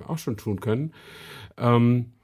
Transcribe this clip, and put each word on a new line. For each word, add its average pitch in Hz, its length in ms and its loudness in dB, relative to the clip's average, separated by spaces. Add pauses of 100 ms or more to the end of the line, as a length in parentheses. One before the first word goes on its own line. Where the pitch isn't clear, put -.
auch 165 100 -6
schon 123 200 -6
tun 101 220 -4
können. 127 340 -2 (640)
Ähm, 120 560 4 (100)